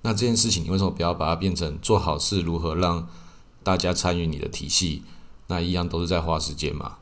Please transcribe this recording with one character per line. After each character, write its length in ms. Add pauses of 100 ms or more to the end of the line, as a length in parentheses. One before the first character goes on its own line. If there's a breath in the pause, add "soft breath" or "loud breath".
那 100
这 120
件 80
事 160
情 140
你 60
为 80
什 80
么 40
不 120
要 120
把 140
它 80
变 180
成 280
做 180
好 180
事 220
如 180
何 160
让 360 (520 loud breath)
大 140
家 180
参 240
与 80
你 120
的 100
体 220
系？ 340 (440 loud breath)
那 120
一 140
样 160
都 100
是 80
在 140
花 180
时 140
间 200
嘛。 280